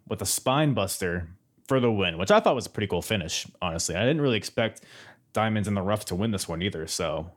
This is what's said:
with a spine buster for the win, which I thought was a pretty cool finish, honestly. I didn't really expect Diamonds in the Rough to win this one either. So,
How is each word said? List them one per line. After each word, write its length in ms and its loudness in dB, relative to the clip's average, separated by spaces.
with 160 -6
a 40 -4
spine 480 2
buster 540 -2
for 140 2
the 100 4
win, 280 2
which 120 0
I 100 8
thought 140 4
was 120 -4
a 40 -12
pretty 160 -4
cool 160 -2
finish, 440 -4
honestly. 340 -2
I 80 0
didn't 200 2
really 160 2
expect 440 -4
Diamonds 360 0
in 60 0
the 80 0
Rough 240 0
to 80 -4
win 160 0
this 180 -4
one 140 -4
either. 240 -4
So, 500 -4